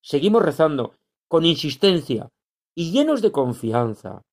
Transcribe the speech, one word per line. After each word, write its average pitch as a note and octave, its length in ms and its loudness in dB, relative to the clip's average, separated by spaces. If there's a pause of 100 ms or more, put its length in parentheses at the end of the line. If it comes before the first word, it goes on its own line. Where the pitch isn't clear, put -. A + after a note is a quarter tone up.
Seguimos G#3 420 2
rezando D3+ 520 0 (320)
con E3 180 2
insistencia D3 840 0 (460)
y E3+ 160 -6
llenos C#4 300 2
de G#3 100 2
confianza A#2 920 -4 (120)